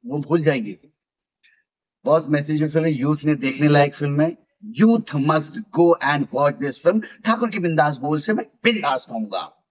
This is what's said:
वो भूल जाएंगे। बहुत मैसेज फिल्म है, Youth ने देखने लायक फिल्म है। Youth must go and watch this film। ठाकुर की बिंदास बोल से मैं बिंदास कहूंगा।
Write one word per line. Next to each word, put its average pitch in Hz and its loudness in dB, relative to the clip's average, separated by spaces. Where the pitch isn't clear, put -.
वो 131 -6
भूल 147 0
जाएंगे। 123 -2
बहुत 147 2
मैसेज 151 0
फिल्म 156 2
है, 160 2
Youth 143 0
ने 151 2
देखने 135 -2
लायक 147 4
फिल्म 143 -2
है। 165 -2
Youth 226 2
must 151 0
go 170 6
and 143 2
watch 139 -2
this 143 -8
film। 202 2
ठाकुर 220 0
की 214 -6
बिंदास 156 0
बोल 147 -4
से 214 -4
मैं - -4
बिंदास 160 -2
कहूंगा। 101 -8